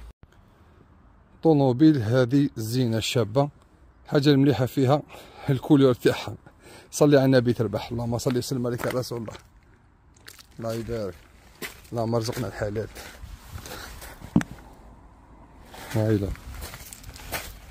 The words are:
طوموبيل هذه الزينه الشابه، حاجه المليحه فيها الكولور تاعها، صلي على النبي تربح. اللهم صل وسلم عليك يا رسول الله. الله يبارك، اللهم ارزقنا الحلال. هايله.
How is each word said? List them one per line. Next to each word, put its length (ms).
طوموبيل 600
هذه 460
الزينه 380
الشابه، 520
حاجه 240
المليحه 360
فيها 360
الكولور 440
تاعها، 400
صلي 260
على 80
النبي 280
تربح. 380
اللهم 280
صل 200
وسلم 280
عليك 200
يا 40
رسول 280
الله. 160
الله 160
يبارك، 400
اللهم 220
ارزقنا 320
الحلال. 420
هايله. 340